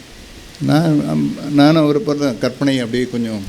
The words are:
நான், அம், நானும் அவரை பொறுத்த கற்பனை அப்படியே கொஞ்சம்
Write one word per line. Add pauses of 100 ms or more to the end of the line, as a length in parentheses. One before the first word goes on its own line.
(680)
நான்,
அம், (200)
நானும்
அவரை
பொறுத்த (140)
கற்பனை
அப்படியே
கொஞ்சம்